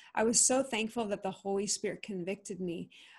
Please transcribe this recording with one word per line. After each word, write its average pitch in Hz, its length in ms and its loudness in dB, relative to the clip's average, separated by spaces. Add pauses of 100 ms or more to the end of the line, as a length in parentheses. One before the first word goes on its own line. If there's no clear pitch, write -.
(160)
I 220 80 4
was 233 220 6
so 262 180 4
thankful 226 420 -2
that 202 180 -2
the 190 80 -2
Holy 196 360 -2
Spirit - 340 -2
convicted 190 580 -6
me, 175 300 -6 (300)